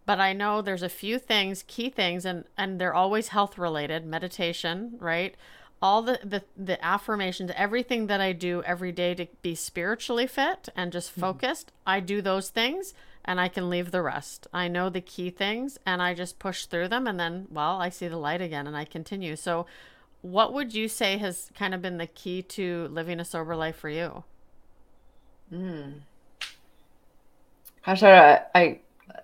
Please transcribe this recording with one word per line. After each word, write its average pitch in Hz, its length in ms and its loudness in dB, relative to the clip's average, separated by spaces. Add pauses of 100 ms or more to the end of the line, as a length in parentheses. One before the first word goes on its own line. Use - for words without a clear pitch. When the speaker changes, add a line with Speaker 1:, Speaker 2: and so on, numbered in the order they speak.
Speaker 1:
But 190 140 2
I 190 120 4
know 208 280 0
there's 190 220 -4
a 180 60 -4
few 214 300 -4
things, 196 480 -2
key 233 240 -6
things, 180 340 -2
and, 180 200 -4 (140)
and 190 220 -4
they're 180 140 0
always 202 340 2
health 202 280 0
related, 160 480 -4
meditation, 175 920 -6
right? 175 360 -2 (460)
All 202 220 4
the, 233 220 0
the, 196 180 -4 (140)
the 185 280 -4
affirmations, 190 720 -2
everything 226 500 -2
that 202 140 0
I 190 120 0
do 175 320 -4
every 180 280 -4
day 175 220 0
to 175 120 -6 (160)
be 170 120 -4
spiritually 226 720 -4
fit 302 500 -2
and 175 160 -4
just 175 200 -8
Speaker 2:
Mm-hmm. - 80 -10
Speaker 1:
focused, 190 520 -4 (140)
I 190 140 0
do 196 220 -4
those 190 260 0
things 294 460 -4 (300)
and 180 160 -2
I 180 80 2
can 180 220 -4
leave 175 200 -2
the 180 120 0
rest. - 500 -8
I 175 160 -2
know 175 200 0
the 185 120 -4
key 180 300 -8
things 220 560 -4
and 180 160 0
I 180 120 0
just 180 240 -10
push - 280 -8
through 175 220 -2
them 247 180 0
and 196 120 -4
then, 175 320 -4
well, 156 300 -2
I 175 80 0
see 180 200 -8
the 165 80 -6
light 160 240 -2
again 156 260 -6
and 151 100 -8
I 151 80 -6
continue. 165 520 -8
So 175 300 -2 (560)
what 185 320 2
would 262 200 -4
you 220 140 -2
say 202 300 0
has 190 360 -6
kind 190 200 -4
of 180 80 -6
been 180 160 -6
the 165 80 -6
key 180 360 -8
to 175 460 -6
living 165 320 -6
a 175 40 -8
sober 165 320 -6
life 160 200 -4
for 156 140 -10
you? 165 340 -6 (1300)
Speaker 2:
Mm. 156 480 -10 (1800)
Gosh, 185 180 2
I, 185 380 12 (140)
I, 170 260 6 (440)